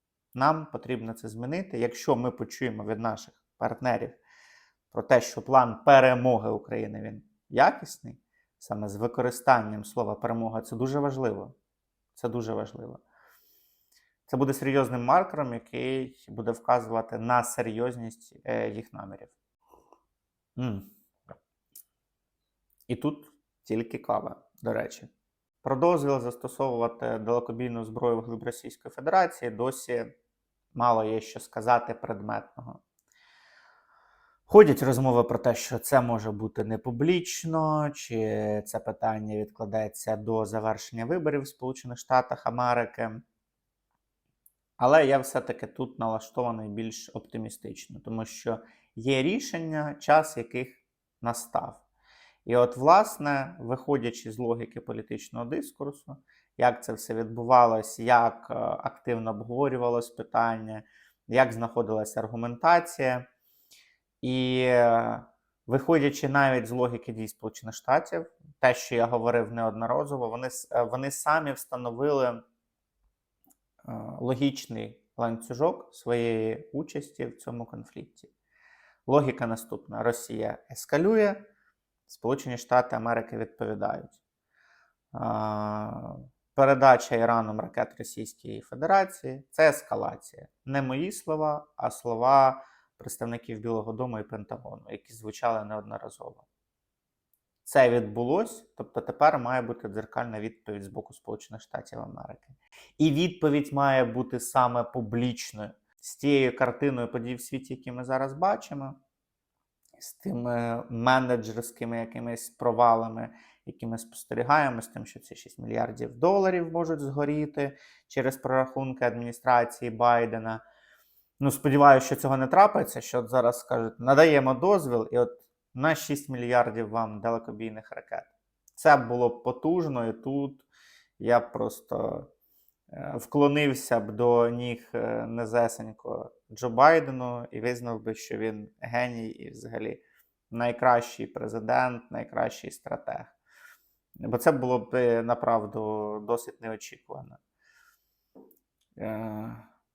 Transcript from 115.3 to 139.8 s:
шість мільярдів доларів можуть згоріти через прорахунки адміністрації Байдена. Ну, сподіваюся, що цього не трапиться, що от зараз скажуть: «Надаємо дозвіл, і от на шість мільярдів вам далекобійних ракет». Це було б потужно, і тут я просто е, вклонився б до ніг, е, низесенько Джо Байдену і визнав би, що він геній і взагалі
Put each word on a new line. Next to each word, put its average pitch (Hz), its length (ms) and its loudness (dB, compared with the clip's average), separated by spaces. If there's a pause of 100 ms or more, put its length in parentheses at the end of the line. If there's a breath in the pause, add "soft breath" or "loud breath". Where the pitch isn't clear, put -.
шість - 240 -20
мільярдів 117 600 -6
доларів 180 520 2
можуть 165 280 -2
згоріти 143 800 -4 (300 soft breath)
через 131 300 -2
прорахунки 131 680 0
адміністрації 120 840 0
Байдена. 113 680 2 (800 soft breath)
Ну, 139 120 2
сподіваюся, 139 540 8
що 139 100 -2
цього 135 220 0
не 131 100 0
трапиться, 190 540 4
що - 180 -4
от 110 100 -4
зараз 120 300 4
скажуть: 113 400 -4
«Надаємо 135 540 6
дозвіл, 139 580 2
і 120 60 0
от 120 120 4 (440)
на 147 220 0
шість 143 340 -6
мільярдів 120 600 2
вам 107 320 -4
далекобійних 110 680 -6
ракет». - 320 -10 (520)
Це 147 220 8
було 123 320 2
б - 140 -10
потужно, 139 640 -2
і 110 60 -2
тут 139 520 -6 (540 soft breath)
я 117 200 4
просто - 880 -6 (640)
е, - 240 -10
вклонився 143 840 2
б 104 120 -8
до 117 380 4
ніг, 120 440 -6
е, 113 340 -4
низесенько 117 1040 -4 (200)
Джо 123 180 -6
Байдену 127 800 4
і 110 100 -10
визнав 120 420 -4
би, 110 120 -6
що - 220 -10
він 107 320 -6 (100)
геній 117 500 -6
і - 200 -16
взагалі 113 520 -10 (500 soft breath)